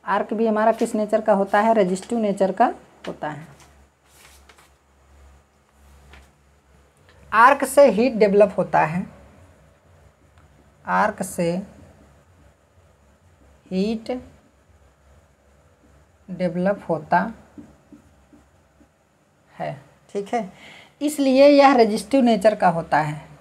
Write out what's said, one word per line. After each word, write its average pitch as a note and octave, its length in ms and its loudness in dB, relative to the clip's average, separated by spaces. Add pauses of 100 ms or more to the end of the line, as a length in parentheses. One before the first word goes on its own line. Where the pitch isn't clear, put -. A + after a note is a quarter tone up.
आर्क G#3+ 300 -4
भी A3+ 140 0
हमारा A3 260 0
किस A3+ 220 -4
नेचर G#3+ 260 -2
का A3 120 0
होता G3 260 0
है, A3+ 140 2
रेजिस्टिव G3 460 -2
नेचर G3 340 -2
का B3+ 200 0 (340)
होता E3+ 220 -12
है। D3+ 180 -14 (3750)
आर्क C4 340 4
से C#4+ 260 4
हीट A3+ 240 -2
डेवलप G3+ 420 2
होता D#3 240 -2
है, D#3+ 240 -4 (1800)
आर्क G3 380 -2
से F3 280 -6 (2250)
हीट A3 460 -6 (2250)
डेवलप F3+ 600 -4
होता D#3+ 300 -2 (2250)
है, D#3 200 -12 (400)
ठीक G3+ 220 -8
है, G#3+ 180 -6 (500)
इसलिए C#4 480 2
यह C#4 260 6
resistive A3 460 2
nature G#3+ 340 2
का F#3+ 140 0
होता D#3+ 320 -2
है। D3+ 200 -6 (200)